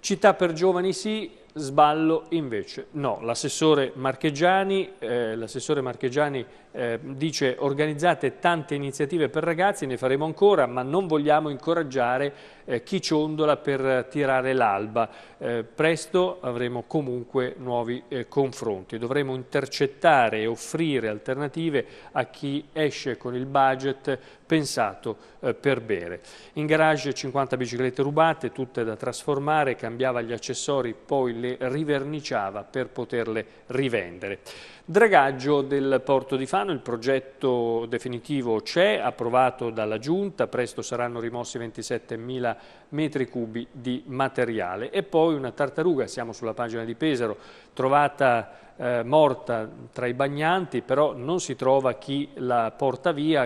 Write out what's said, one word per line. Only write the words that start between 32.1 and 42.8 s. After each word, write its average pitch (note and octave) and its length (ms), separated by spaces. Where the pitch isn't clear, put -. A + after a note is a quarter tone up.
per B2+ 240
poterle A2+ 580
rivendere. G2+ 720
Dragaggio D3 760
del C3+ 420
porto C3+ 340
di C3 100
Fano, G3 260
il C#3 60
progetto A#2+ 1120
definitivo A#2+ 720
c'è, G3+ 340
approvato B2 720
dalla A2 300
Giunta, E3 480
presto A#2+ 340
saranno A#2+ 400
rimossi A#2 380
ventisettemila A#2 960